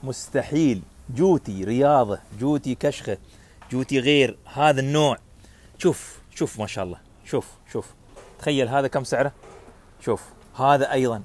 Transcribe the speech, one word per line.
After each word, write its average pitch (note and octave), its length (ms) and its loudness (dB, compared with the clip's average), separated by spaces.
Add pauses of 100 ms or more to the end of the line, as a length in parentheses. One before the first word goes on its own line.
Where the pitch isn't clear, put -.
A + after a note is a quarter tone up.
مستحيل. C3 760 0 (340)
جوتي C3 480 2
رياضة، A#2+ 560 2 (200)
جوتي C3 360 -2
كشخة، - 420 -4 (540)
جوتي C3 280 -2
غير، C3+ 380 2 (160)
هذا C#3+ 260 2
النوع. C#3+ 380 0 (600)
شوف، - 420 -2 (160)
شوف - 240 -6
ما G#2 80 -6
شاء G2 180 -8
الله. F2 120 -10 (280)
شوف، B2 220 -6 (240)
شوف. - 220 -8 (460)
تخيل C3+ 280 0
هذا C3+ 200 0
كم C3+ 160 -2
سعره؟ C3+ 280 -2 (680)
شوف، A2 220 -4 (360)
هذا C3+ 320 4
أيضًا. B2 340 0